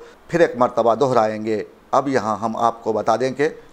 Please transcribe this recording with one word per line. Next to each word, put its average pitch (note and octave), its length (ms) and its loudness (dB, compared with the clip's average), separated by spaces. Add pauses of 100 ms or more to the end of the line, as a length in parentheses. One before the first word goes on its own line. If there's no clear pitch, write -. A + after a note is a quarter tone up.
(300)
फिर E3+ 120 4
एक D#3 160 2
मरतबा A#2 360 2
दोहराएंगे। A2 720 0 (300)
अब C3+ 140 2
यहाँ G#2+ 300 0
हम A2 200 -4
आपको A2+ 340 -2
बता A2 240 0
दें C3 180 -2
कि D3 140 0 (240)